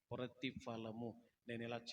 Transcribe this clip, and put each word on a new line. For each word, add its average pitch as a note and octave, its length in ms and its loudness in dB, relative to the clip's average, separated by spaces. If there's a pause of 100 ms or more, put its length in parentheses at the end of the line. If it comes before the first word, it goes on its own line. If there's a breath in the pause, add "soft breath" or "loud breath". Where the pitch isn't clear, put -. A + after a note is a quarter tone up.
(100)
ప్రతిఫలము. A#2 1120 0 (260 loud breath)
నేను A#2 140 0
ఇలా A#2 180 2 (120)